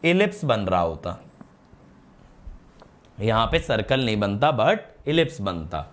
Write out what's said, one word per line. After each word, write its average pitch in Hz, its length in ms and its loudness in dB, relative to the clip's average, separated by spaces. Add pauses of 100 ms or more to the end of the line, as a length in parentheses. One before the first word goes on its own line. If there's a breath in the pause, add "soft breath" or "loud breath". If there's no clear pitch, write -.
इलिप्स 190 400 2
बन 113 160 2
रहा 92 200 2
होता। 85 360 -4 (2000)
यहां 110 300 2
पे 165 120 0
सर्कल 131 460 0
नहीं 107 140 0
बनता 104 380 2
but 170 500 0
इलिप्स 160 340 0
बनता। 82 400 -6 (120)